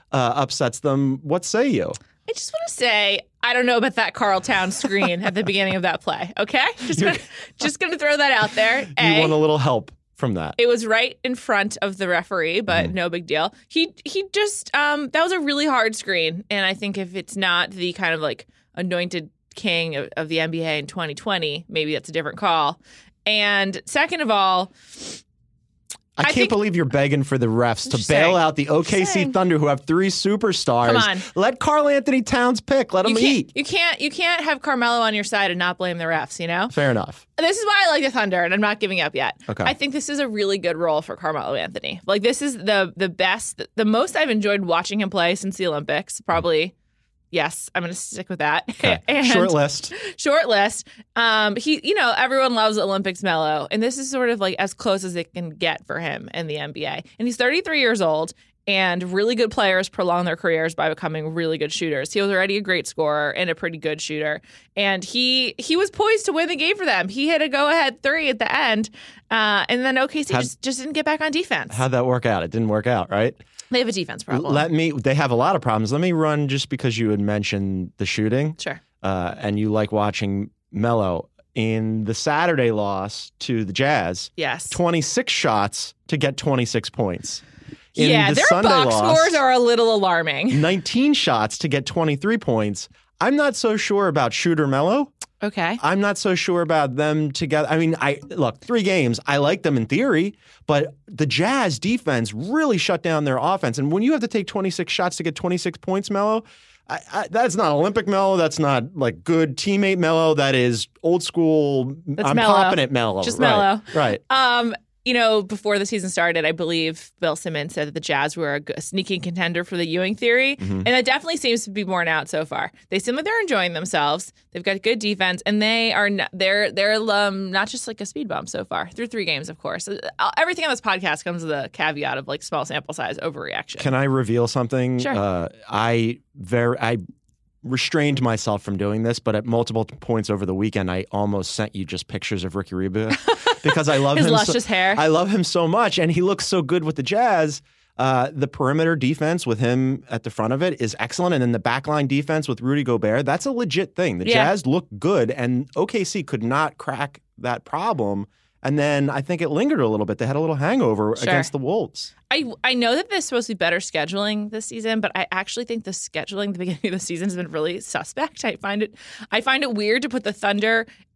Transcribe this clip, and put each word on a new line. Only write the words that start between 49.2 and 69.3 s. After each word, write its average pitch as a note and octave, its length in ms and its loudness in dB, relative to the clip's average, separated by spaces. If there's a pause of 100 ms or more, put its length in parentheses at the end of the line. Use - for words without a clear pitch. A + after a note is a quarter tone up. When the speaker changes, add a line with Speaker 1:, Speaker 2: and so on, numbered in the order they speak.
Speaker 1:
Short A#3 260 4
list. D3 400 0 (260)
Speaker 2:
Short D4+ 300 2
list. G#3+ 400 2 (280)
Um, A3 400 2
he, D4 280 0
you G4+ 120 0
know, B3+ 200 2
everyone C4 380 2
loves A3 240 2
Olympics G3 460 -2
Melo, D3+ 480 0
and G#3+ 100 -2
this B3+ 160 -2
is C4+ 100 -8
sort B3+ 220 0
of, A#3 100 -2
like, F#3+ 200 -2
as G3 160 -4
close G3 280 -2
as F3+ 120 -6
it - 180 -6
can F3 160 -8
get D#3+ 380 -4
for - 120 -6
him D#3+ 360 -8
in E3+ 100 -6
the D3+ 140 -8
N D3 140 -10
B D3 120 -8
A. D3 160 -8 (160)
And A3+ 100 -4
he's A#3 80 -4
thirty-three D4+ 440 0
years A#3 220 2
old, D#3+ 340 0 (320)
and F3+ 440 0
really G#3 220 0
good B3 160 0
players F#3+ 400 2
prolong F3+ 360 0
their E3+ 100 -2
careers E3 400 0
by D#3 140 0
becoming D#3 440 -6
really D#3+ 240 -2
good D3+ 140 -4
shooters. D3+ 420 -4
He G3+ 80 0
was G3 80 0
already G3 280 0
a G#3 40 -2
great F#3 240 -2
scorer D3 460 0
and F3 180 -2
a D#3+ 60 -2
pretty E3 240 -6
good D#3 200 -4
shooter, D3+ 400 -4 (360)
and G3 280 0
he, B3+ 540 0
he D#4+ 180 -2
was F#4+ 140 2
poised G#4+ 380 0
to F#4+ 60 0
win D#4+ 160 0
the F4 60 -4
game E4 220 0
for F#4+ 80 -6
them. F#3+ 240 0
He C#4 200 -2
hit D#4+ 120 2
a D#4 80 0
go-ahead C#4+ 540 0
three D4 260 0
at G#3 80 -2
the - 180 0
end, A3+ 360 0 (400)